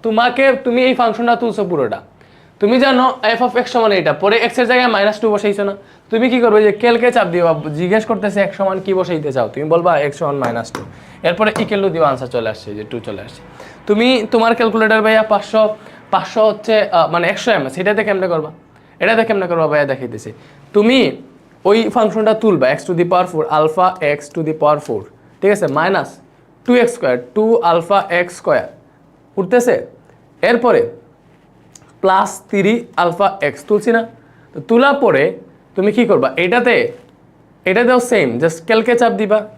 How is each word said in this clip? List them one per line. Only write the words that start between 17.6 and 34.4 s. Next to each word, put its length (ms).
এটাতে 260
কেমনে 260
করবা? 160
এটাতে 260
কেমনে 240
করবা 200
ভাইয়া 200
দেখাইতেছি। 380
তুমি 240
ওই 80
ফাংশনটা 380
তুলবা, 220
x 100
to 120
the 120
power 200
four, 120
alpha 280
x 0
to 140
the 160
power 240
four, 160
ঠিক 140
আছে? 120
মাইনাস 300
টু 60
এক্স 160
স্কয়ার, 180
টু 100
alpha 280
x 20
square 280
উঠতেছে, 360
এরপরে 320
প্লাস 260
থ্রি 240
alpha 240
x 20
তুলছি 280
না? 40